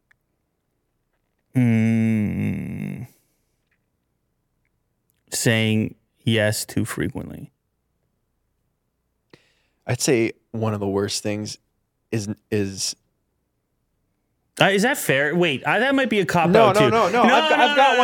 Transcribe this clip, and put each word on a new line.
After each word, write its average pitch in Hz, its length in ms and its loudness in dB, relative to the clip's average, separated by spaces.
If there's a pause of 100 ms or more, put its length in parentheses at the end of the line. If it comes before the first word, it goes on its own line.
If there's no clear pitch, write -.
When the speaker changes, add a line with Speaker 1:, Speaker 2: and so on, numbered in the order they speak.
(1600)
Speaker 1:
mm, 107 1500 0 (2250)
saying 110 680 0 (260)
yes 107 420 0
too 104 200 -4
frequently. - 680 -8 (2250)
Speaker 2:
I'd 123 160 -6
say 117 320 0 (200)
one 110 220 -4
of 101 60 -8
the 101 60 -4
worst 98 380 -4
things 104 340 -8 (540)
is, 107 160 -6 (240)
is 98 420 -4 (1700)
Speaker 1:
Uh, 160 60 6
is 196 160 2
that 262 160 0
fair? 143 360 0
Wait, 170 300 -2
uh, 165 160 0
that 269 140 0
might 269 160 -2
be 208 100 0
a 185 60 -2
cop 170 240 2
Speaker 2:
No, 220 160 6
Speaker 1:
out 190 100 4
Speaker 2:
no, 214 60 4
Speaker 1:
too. - 80 4
Speaker 2:
no, 220 180 2
no. 226 180 2
Speaker 1:
No, 247 80 4
Speaker 2:
I've 311 160 2
got, 302 80 4
Speaker 1:
no, 247 60 4
Speaker 2:
I've 285 120 2
got 269 180 4
Speaker 1:
no, 247 100 2